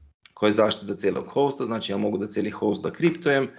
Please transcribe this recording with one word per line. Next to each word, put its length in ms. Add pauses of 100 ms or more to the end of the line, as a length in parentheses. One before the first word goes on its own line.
(340)
koja 140
je 60
zaštita 420
celog 320
hosta, 380
znači 260
ja 60
mogu 200
da 100
celi 220
host 340
da 80
kriptujem 560 (120)